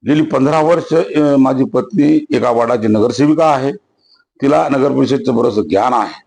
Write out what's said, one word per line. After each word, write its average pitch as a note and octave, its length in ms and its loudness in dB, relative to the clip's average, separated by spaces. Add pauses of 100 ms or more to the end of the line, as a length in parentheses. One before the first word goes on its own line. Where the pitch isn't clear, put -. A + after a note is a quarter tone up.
गेली D3+ 160 0
पंधरा D3+ 380 0
वर्ष, D#3+ 340 0
अ, D3+ 420 0
माझी C3 280 0
पत्नी D3 680 0
एका B2 200 0
वॉर्डाची A#2 360 0
नगरसेविका B2 600 2
आहे, C#3 260 0 (680)
तिला D3 280 2
नगर C#3 220 0
परिषदचं C3+ 420 0
बरंचसं A2+ 280 0
ज्ञान G#2 300 0
आहे G#2+ 340 -4